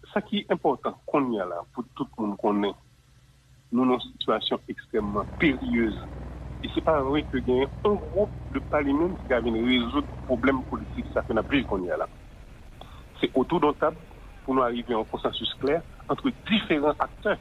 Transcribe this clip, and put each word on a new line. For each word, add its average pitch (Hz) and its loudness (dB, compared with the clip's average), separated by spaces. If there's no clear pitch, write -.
Ça 202 2
qui - -2
est 196 -2
important 135 0
qu'on 135 2
y 104 0
a 92 0
là, 87 -6
pour 117 -8
tout 123 -4
le 110 0
monde 101 -2
qu'on 104 2
est, 98 2
nous, 123 4
dans 127 4
une - -10
situation - 0
extrêmement 101 -2
périlleuse. 120 2
Et 120 -6
c'est - 2
pas 156 4
vrai 139 2
que 131 0
y 123 2
a 139 2
un 208 6
groupe 202 0
de 175 0
parlement 147 2
qui - -6
va 123 4
venir 113 0
résoudre 127 2
le - -12
problème 127 2
politique, 117 -6
ça 113 2
fait 117 2
qu'on 95 -2
y 85 -4
a 76 0
là. - -2
C'est 123 0
autour 135 2
d'une 147 4
table 160 0
pour 131 0
nous 131 4
arriver 120 0
à 110 2
un 110 0
consensus - -4
clair 147 2
entre 139 0
différents 156 2
acteurs. 160 -2